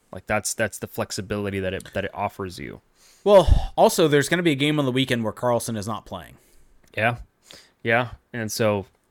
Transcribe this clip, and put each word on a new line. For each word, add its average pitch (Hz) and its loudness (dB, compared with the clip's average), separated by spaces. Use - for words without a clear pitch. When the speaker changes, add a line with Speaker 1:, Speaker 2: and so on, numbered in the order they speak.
Speaker 1:
Like, - -18
that's, 107 -2
that's 107 -4
the 107 -10
flexibility 101 -6
that 92 -4
it, - -10
that 98 -4
it 95 -8
offers 95 -8
you. 60 -14
Speaker 2:
Well, 196 6
also, 185 6
there's 143 4
gonna 175 0
be 170 2
a 143 0
game 147 0
on 143 0
the 127 0
weekend 127 0
where 107 -4
Carlson 120 -2
is 104 -8
not 107 -8
playing. 78 -16
Speaker 1:
Yeah. 117 0
Yeah. 117 0
And 110 -8
so 104 0